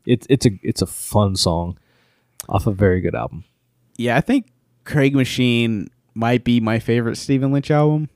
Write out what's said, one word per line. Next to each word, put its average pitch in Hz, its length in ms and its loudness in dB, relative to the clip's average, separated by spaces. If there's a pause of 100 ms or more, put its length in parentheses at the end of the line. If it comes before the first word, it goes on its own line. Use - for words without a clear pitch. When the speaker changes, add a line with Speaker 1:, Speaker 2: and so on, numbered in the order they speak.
Speaker 1:
it's, 120 260 -2
it's 135 160 2
a, 113 40 0 (120)
it's - 180 -4
a 92 60 -4
fun 101 480 -2
song 87 420 -2 (720)
off 95 180 -2
a 110 60 0
very 92 300 2
good 85 120 -2
album. 64 300 -8 (540)
Speaker 2:
Yeah, 117 200 0
I - 40 2
think 247 260 0 (360)
Craig 139 320 2
Machine 120 720 0 (260)
might 117 280 0
be 120 160 2
my 110 200 0
favorite 117 380 0
Stephen 135 340 0
Lynch 139 180 -2
album 151 460 2